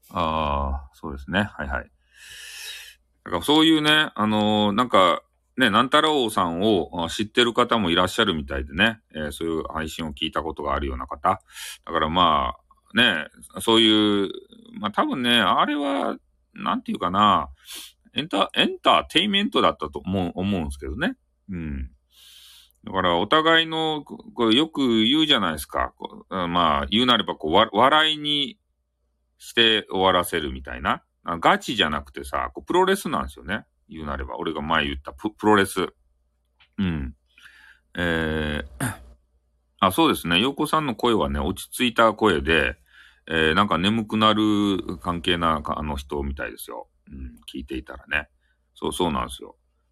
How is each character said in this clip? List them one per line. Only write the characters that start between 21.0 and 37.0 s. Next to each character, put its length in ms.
う 80
ん。 340
だ 80
か 80
ら 160
お 100
互 360
い 40
の、 380
こ-、 180
こ 160
れ 60
よ 140
く 340
言 160
う 60
じ 100
ゃ 60
な 80
い 40
で 60
す 60
か。 320
こ-、 320
ま 540
あ、 40
言 160
う 20
な 120
れ 80
ば 100
こ 140
う、 20
わ-、 220
笑 400
い 40
に 400
し 160
て 360
終 160
わ 80
ら 100
せ 160
る 140
み 100
た 140
い 40
な。 220
あ、 120
ガ 220
チ 160
じ 80
ゃ 60
な 120
く 120
て 100
さ、 300
こ 80
う、 40
プ 80
ロ 120
レ 100
ス 140
な 100
ん 40
で 60
す 100
よ 40
ね。 220
言 140
う 20
な 100
れ 80
ば。 140
俺 160
が 80
前 240
言 100
っ 20
た 160
プ-、 240
プ 80
ロ 100
レ 100
ス。 240
う 60
ん。 320